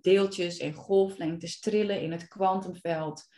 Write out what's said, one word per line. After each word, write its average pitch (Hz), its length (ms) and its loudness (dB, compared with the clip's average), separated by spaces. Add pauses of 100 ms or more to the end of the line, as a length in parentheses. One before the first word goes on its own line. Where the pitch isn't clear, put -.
deeltjes 190 580 2
en 156 140 -6
golflengtes 175 880 0
trillen 202 420 0
in 160 100 -4
het 170 160 -8
kwantumveld. 180 960 -2 (120)